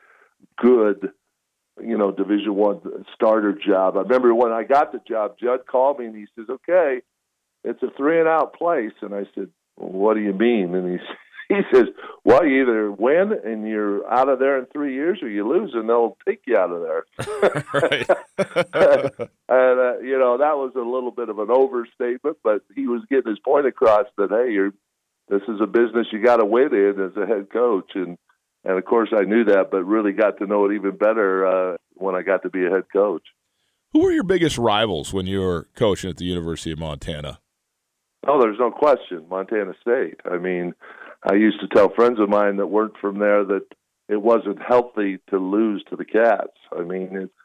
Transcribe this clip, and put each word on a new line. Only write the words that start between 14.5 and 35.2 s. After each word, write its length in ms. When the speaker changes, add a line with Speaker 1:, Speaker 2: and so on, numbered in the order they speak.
Speaker 1:
in 80
three 300
years, 260
or 80
you 180
lose 280
and 120
they'll 300
take 200
you 100
out 140
of 100
there." 240
<laughs> 0
Speaker 2:
Right. 340
<laughs> 1200
Speaker 1:
And, 320
uh, 200
you 180
know, 200
that 180
was 200
a 40
little 320
bit 180
of 80
an 140
overstatement, 920
but 200
he 140
was 220
getting 200
his 100
point 280
across 380
that, 120
hey, 240
you're, 180
this 200
is 140
a 60
business 440
you 120
gotta 220
win 280
in 320
as 120
a 80
head 260
coach. 440
And, 220
and 140
of 80
course 260
I 120
knew 220
that, 240
but 140
really 300
got 240
to 80
know 200
it 100
even 200
better, 500
uh, 320
when 200
I 60
got 220
to 60
be 160
a 40
head 240
coach. 300
Speaker 2:
Who 120
were 80
your 120
biggest 340
rivals 560
when 140